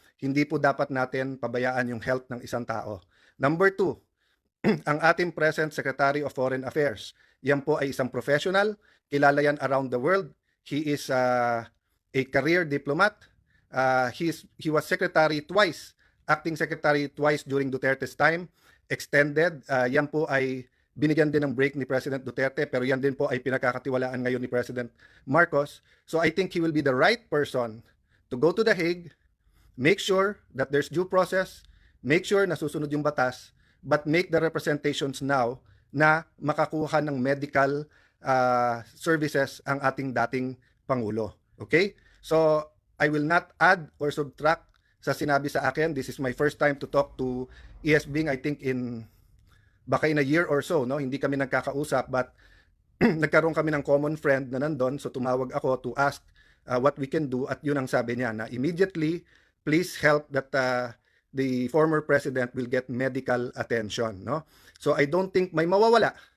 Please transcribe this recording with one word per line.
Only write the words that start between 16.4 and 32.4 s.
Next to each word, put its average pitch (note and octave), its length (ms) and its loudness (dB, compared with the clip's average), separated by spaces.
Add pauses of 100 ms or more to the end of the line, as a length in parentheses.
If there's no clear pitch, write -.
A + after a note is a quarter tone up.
secretary D3+ 560 0
twice D3 320 0
during C3+ 320 -2
Duterte's C3+ 400 -2
time. E3 320 0 (400)
Extended, D3 800 0
ah, B2+ 240 0
yan C#3+ 160 2
po D3+ 240 -2
ay C3 400 -2 (240)
binigyan D3+ 400 2
din D3 80 2
ng C3+ 160 -2
break C#3 160 2
ni C#3 80 -6
President C3 400 -2
Duterte, C3 480 -4
pero B2+ 160 -2
yan C3 160 0
din C3+ 160 0
po C#3+ 80 0
ay B2+ 160 -4
pinagkakatiwalaan B2+ 800 -2
ngayon B2+ 160 -2
ni B2 80 -4
President B2 480 -4 (320)
Marcos. D3 560 0 (240)
So E3 160 -2
I E3+ 80 2
think F#3 240 -2
he F3 80 0
will E3 80 0
be D3+ 160 0
the C3+ 80 4
right F3+ 320 2
person B2 560 -2 (480)
to B2+ 80 -6
go D#3 160 2
to A3 80 0
The G#3+ 160 2
Hague, F3 320 -4 (640)
make D#3 240 2
sure G3 400 0 (160)
that C3+ 160 -4
there's C#3+ 160 0
due F3+ 240 -4
process, F#3 560 0 (320)
make D#3 240 0
sure G3 240 2